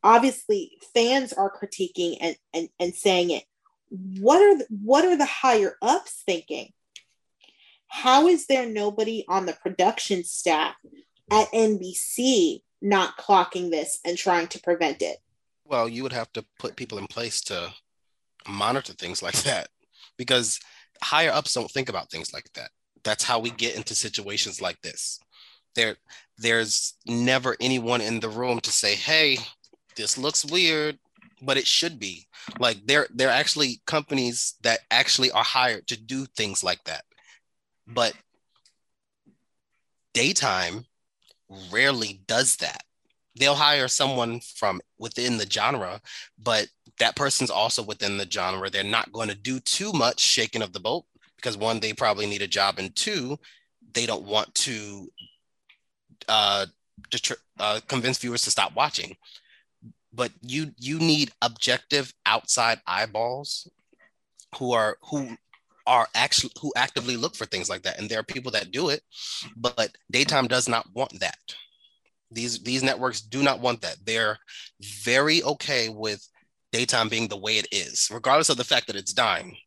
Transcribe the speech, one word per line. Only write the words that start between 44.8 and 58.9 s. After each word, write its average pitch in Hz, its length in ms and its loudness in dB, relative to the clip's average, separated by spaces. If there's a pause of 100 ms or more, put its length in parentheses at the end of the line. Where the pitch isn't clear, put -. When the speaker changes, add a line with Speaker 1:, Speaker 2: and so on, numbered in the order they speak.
Speaker 2:
within 117 400 -2
the 104 120 -4
genre, 104 500 -2 (380)
but 110 280 0 (320)
that 120 180 2
person's 135 340 0
also 110 320 0
within 101 360 -6
the 98 120 -6
genre. 95 380 -2
They're 98 160 -2
not 107 280 -2
gonna 107 220 -4
do 120 260 -6
too 202 320 -4
much 123 280 2
shaking 113 420 0
of 92 100 -6
the 92 80 -12
boat 120 240 -4 (320)
because, 113 200 -6
one, 110 240 -2
they 107 120 -4
probably 104 340 0
need 101 160 -4
a 101 40 -4
job, 98 320 0
and 95 160 -6
two, 151 440 -4 (560)
they 120 120 0
don't 101 180 -4
want 104 300 -2
to, 104 560 -6 (1160)
uh, 101 380 2 (440)
detr-, - 260 -4 (220)
uh, 104 300 -2
convince 127 300 -2
viewers 120 240 -4
to 104 80 -2
stop 98 260 0
watching. - 400 -2 (960)